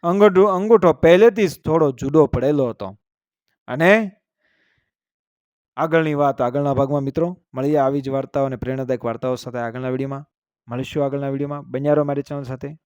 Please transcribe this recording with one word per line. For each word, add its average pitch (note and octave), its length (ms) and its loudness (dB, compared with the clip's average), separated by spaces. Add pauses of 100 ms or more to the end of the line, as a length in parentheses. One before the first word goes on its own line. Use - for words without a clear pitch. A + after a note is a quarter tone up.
અંગૂઠો, G3 400 4
અંગૂઠો G3 500 4
પહેલેથી F#3+ 540 6
જ - 140 -8
થોડો D#3 300 0
જુદો C#3 340 2
પડેલો C3+ 440 0
હતો. G2+ 280 -12 (680)
અને F#3+ 440 2 (1700)
આગળની D#3 360 0
વાત C#3+ 280 0
આગળના C#3 320 -2
ભાગમાં, C#3 280 0
મિત્રો. D#3+ 360 -4 (160)
મળીએ C#3 240 -2
આવી C#3 240 0
જ C3+ 80 -10
વાર્તાઓ C3+ 360 -4
અને C3 100 -6
પ્રેરણાદાયક B2+ 500 -6
વાર્તાઓ A#2+ 300 -4
સાથે B2 220 -12
આગળના A#2+ 320 -8
વીડિયોમાં. C#3 400 -8 (380)
મળીશું C3+ 380 -6
આગળના C#3 240 -6
વીડિયોમાં. C#3+ 340 -8
બન્યા C#3 300 -2
રહો D3 100 2
મારી C#3+ 180 -4
ચેનલ C#3+ 220 -10
સાથે. C3 420 -12